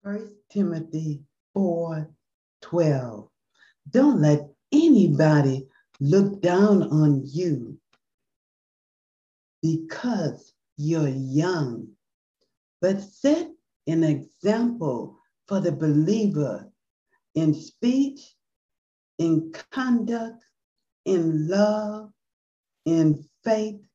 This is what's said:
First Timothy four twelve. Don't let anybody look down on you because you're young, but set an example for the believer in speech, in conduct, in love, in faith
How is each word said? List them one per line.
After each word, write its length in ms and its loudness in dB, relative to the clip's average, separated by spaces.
First 300 -10
Timothy 720 -4
four 600 -4
twelve. 640 -2
Don't 320 4
let 260 4
anybody 960 4
look 440 2
down 400 4
on 420 2
you 540 -6
because 920 -6
you're 300 -2
young, 800 -4
but 180 0
set 480 -2
an 160 0
example 1120 -2
for 120 -2
the 120 0
believer 960 0
in 220 2
speech, 640 -2
in 340 0
conduct, 760 -4
in 420 0
love, 640 -2
in 400 2
faith 360 -2